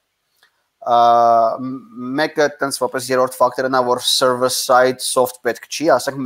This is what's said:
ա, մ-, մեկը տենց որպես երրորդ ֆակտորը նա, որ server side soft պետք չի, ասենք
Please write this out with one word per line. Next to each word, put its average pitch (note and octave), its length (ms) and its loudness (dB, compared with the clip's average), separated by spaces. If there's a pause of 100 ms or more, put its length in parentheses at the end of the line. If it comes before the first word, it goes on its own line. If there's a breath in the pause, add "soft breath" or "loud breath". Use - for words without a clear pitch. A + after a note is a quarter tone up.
(840)
ա, A#2+ 140 0 (680)
մ-, C3 180 -10 (380)
մեկը D3+ 280 0 (140)
տենց C3+ 220 -4
որպես B2 300 -6
երրորդ B2+ 260 0
ֆակտորը C3 340 0
նա, C3 140 2
որ B2 180 0
server B2+ 480 0
side B2+ 520 2
soft - 420 -2
պետք A#2 220 -6
չի, D3+ 280 0
ասենք C3+ 300 -6